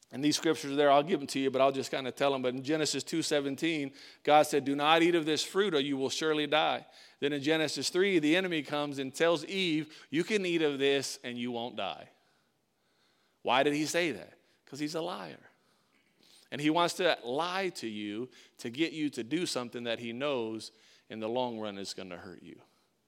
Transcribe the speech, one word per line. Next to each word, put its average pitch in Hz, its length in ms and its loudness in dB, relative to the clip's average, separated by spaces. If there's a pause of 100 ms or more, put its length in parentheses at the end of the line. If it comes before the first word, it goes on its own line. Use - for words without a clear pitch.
(100)
and 127 140 -4
these 147 120 4
scriptures 151 360 0
are 139 40 -2
there, 147 140 6
I'll 143 120 8
give 156 180 0
them 139 80 -6
to - 100 -4
you, 135 120 0
but 127 120 2
I'll 135 100 6
just 131 180 -6
kinda 135 220 -4
tell 139 200 2
them. 131 100 -2
But 127 120 0
in 135 80 -6
Genesis 143 420 0
two 160 180 -2
seventeen, 143 720 -2 (300)
God 151 200 8
said, 143 220 0
"Do 139 120 0
not 156 260 6
eat 170 120 6
of 165 100 2
this 151 180 0
fruit 196 320 0
or 143 60 2
you 143 160 -2
will 131 140 -2
surely 151 360 0
die." 147 400 2 (340)
Then 143 120 0
in 143 100 -2
Genesis 151 460 0
three, 185 300 2
the 151 180 4
enemy 175 260 0
comes 147 360 -4
and 131 160 -6
tells 165 320 2
Eve, 165 420 0 (220)
"You 165 140 0
can 208 200 0
eat 170 180 0
of 147 160 0
this 139 460 2
and 120 140 -8
you 120 140 -4
won't 117 240 -8
die." 92 340 -6 (1300)
Why 127 200 4
did 147 120 2
he 151 120 0
say 170 260 -2
that? - 260 -14 (280)
'Cause 135 120 -14
he's 151 160 -6
a 160 80 -4
liar. 180 480 -12 (1000)
And 131 100 -8
he 151 100 4
wants 165 240 2
to 170 300 2
lie 180 460 -2
to 123 180 -8
you 104 420 -6 (280)
to 123 120 -8
get 151 220 -2
you 151 180 -4
to 120 140 -8
do 156 200 -2
something 123 400 -6
that 113 140 -2
he 117 140 -8
knows 117 580 -4 (400)
in 110 80 -10
the 110 100 -4
long 120 300 -2
run 107 180 -8
is 98 160 -10
gonna 92 240 -12
hurt 90 260 -16
you. - 180 -18 (480)